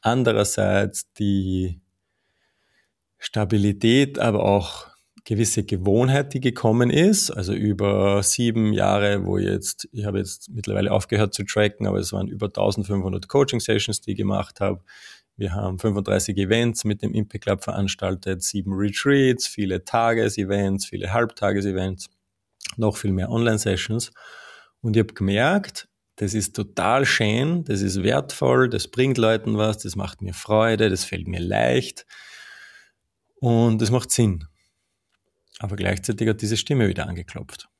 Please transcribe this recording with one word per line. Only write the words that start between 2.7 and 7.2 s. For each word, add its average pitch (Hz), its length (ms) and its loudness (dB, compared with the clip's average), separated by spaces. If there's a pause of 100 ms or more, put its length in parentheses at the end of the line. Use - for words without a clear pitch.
Stabilität, 110 800 4
aber 107 260 2
auch 101 440 0 (360)
gewisse 107 400 0
Gewohnheit, 120 720 2
die 135 60 -2
gekommen 120 500 2
ist. 180 400 4